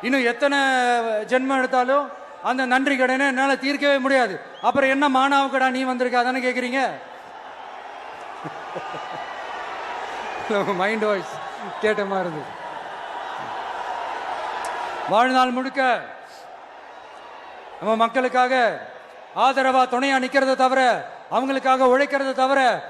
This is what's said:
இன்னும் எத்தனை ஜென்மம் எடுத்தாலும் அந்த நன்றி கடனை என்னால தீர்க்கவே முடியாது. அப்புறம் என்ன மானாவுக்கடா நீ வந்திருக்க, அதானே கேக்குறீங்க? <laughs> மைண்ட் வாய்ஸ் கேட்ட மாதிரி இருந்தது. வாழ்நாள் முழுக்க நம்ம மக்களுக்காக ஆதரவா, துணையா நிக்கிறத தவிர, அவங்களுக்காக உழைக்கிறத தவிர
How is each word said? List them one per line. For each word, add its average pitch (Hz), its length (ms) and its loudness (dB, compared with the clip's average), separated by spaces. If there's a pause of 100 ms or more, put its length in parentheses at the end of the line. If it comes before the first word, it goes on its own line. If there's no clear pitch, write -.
இன்னும் 254 240 2
எத்தனை 285 280 2 (720)
ஜென்மம் 262 300 2
எடுத்தாலும் 254 440 2 (440)
அந்த 262 120 0 (120)
நன்றி 269 280 4
கடனை 262 300 4
என்னால 269 200 2 (120)
தீர்க்கவே 277 420 2
முடியாது. 254 300 4 (320)
அப்புறம் 269 260 4
என்ன 277 120 2 (120)
மானாவுக்கடா 269 580 4
நீ 262 60 -2 (100)
வந்திருக்க, 247 300 0
அதானே 254 240 0
கேக்குறீங்க? 247 360 0 (3500)
<laughs> 190 380 -2
மைண்ட் 214 260 0
வாய்ஸ் 196 260 -4 (500)
கேட்ட 214 180 0 (100)
மாதிரி 190 160 -2
இருந்தது. 151 240 -10 (2500)
வாழ்நாள் 254 440 4
முழுக்க 269 240 -4 (2000)
நம்ம 214 240 0
மக்களுக்காக 254 500 2 (920)
ஆதரவா, 262 360 4 (120)
துணையா 269 320 2
நிக்கிறத 262 380 4
தவிர, 254 180 4 (540)
அவங்களுக்காக 262 600 4
உழைக்கிறத 277 360 2 (120)
தவிர 269 160 4 (300)